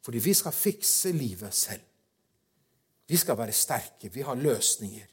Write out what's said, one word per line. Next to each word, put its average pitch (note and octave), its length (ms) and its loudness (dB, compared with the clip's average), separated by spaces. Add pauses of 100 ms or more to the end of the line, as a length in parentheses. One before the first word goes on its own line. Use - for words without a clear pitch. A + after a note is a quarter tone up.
Fordi A#2 160 -4
vi F#3 160 4
skal E3 160 0
fikse - 640 2
livet G2+ 400 -4
selv. - 240 -2 (1300)
Vi D#3+ 80 2
skal C#3+ 220 2
være A2 180 -4
sterke, - 560 -2
vi C3 80 -8
har C3+ 160 -4
løsninger. A2+ 760 0